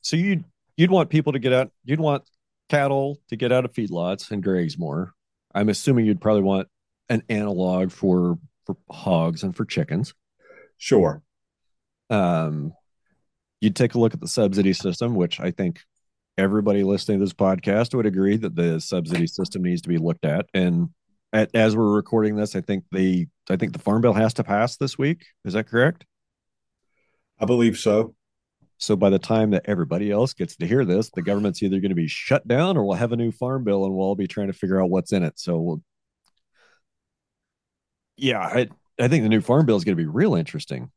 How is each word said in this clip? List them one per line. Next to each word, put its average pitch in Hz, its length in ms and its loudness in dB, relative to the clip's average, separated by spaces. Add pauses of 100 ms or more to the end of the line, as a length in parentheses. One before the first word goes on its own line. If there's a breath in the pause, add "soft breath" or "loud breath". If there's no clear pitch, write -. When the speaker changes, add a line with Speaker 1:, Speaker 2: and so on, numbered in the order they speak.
Speaker 1:
So - 160 -4
you'd, 175 280 0 (320)
you'd 175 140 4
want 180 180 4
people 151 240 0
to 139 60 -2
get 127 140 0
out, 127 180 2 (140)
you'd 147 160 -2
want 147 240 0 (440)
cattle 139 600 -2
to 117 80 -8
get 120 160 0
out 127 120 2
of 120 80 -6
feedlots 92 600 -6
and 101 100 -4
graze 87 340 0
more. 82 380 -6 (400)
I'm 104 140 0
assuming 117 360 2
you'd 104 160 2
probably 107 220 4
want 95 260 0 (400)
an 113 200 -2
analog 92 640 -2
for, 90 480 2 (280)
for 98 100 -8 (140)
hogs 82 540 -2
and 92 120 -6
for - 80 -4
chickens. 85 480 -4 (640 soft breath)
Speaker 2:
Sure. 110 460 2 (880)
Speaker 1:
Um, 80 640 -2 (840)
you'd 107 160 0
take 120 180 2
a 123 40 0
look 113 140 4
at - 80 -10
the 85 80 -10
subsidy 98 440 2
system, 104 420 -2
which 90 260 -2
I 90 120 -4
think 87 280 -4 (560)
everybody 101 460 2
listening 98 380 0
to 101 40 2
this 92 80 -2
podcast 101 600 0
would 117 120 0
agree 98 320 2
that 92 180 -6
the 82 240 0
subsidy 85 480 -2
system 92 340 -6
needs 90 200 -2
to - 60 -12
be 85 100 0
looked 82 260 -4
at. 78 280 -2
And 87 360 0 (440)
at, 107 220 0
as 110 220 4
we're 107 180 2
recording 107 400 0
this, 104 220 -4
I 95 40 -6
think 95 300 -4
the, 92 380 0 (200)
I 95 60 0
think 92 180 -2
the - 60 -10
Farm 208 220 0
Bill 123 120 4
has 110 220 2
to 110 100 -4
pass 107 320 0
this - 220 -6
week. 147 260 -2 (200)
Is 92 80 -6
that 110 160 -2
correct? 131 360 0 (1300)
Speaker 2:
I 113 60 -2
believe 117 340 4
so. 110 380 0 (600)
Speaker 1:
So - 180 0
by 98 120 4
the 95 120 4
time 110 320 2
that 92 140 0
everybody 92 440 -2
else 113 240 0
gets - 220 -8
to 85 100 -6
hear 123 180 2
this, 98 260 0
the - 120 -8
government's 101 400 -2
either 98 160 0
gonna 95 160 -2
be 82 140 0
shut - 380 -2
down 160 300 0
or 113 80 0
we'll 98 120 -2
have 117 160 -2
a 120 40 -4
new 117 140 -2
Farm 127 320 -6
Bill 101 220 0
and 95 100 -2
we'll 95 100 -2
all 98 120 0
be 95 100 -4
trying 98 220 -6
to 98 40 -6
figure 95 300 0
out 90 80 2
what's 92 220 -2
in 95 100 2
it. 80 160 -4
So 85 200 -4
we'll, 82 240 -4 (2250)
yeah, 123 240 -2
I, 104 280 0 (320)
I 123 60 2
think 135 160 4
the 110 60 2
new 107 120 4
Farm 143 240 4
Bill 117 120 4
is 87 80 0
gonna 98 100 2
be 82 120 -2
real 87 280 2
interesting. 73 640 -6